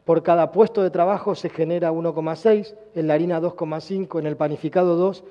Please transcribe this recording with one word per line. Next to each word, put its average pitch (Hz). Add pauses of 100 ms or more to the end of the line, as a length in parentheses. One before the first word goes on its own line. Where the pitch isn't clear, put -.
por 160
cada 165
puesto 208
de 180
trabajo 185
se 165
genera 165
uno 165
coma 160
seis, 214 (180)
en 160
la 156
harina 170
dos 170
coma 156
cinco, 190
en 156
el 151
panificado 160
dos, 185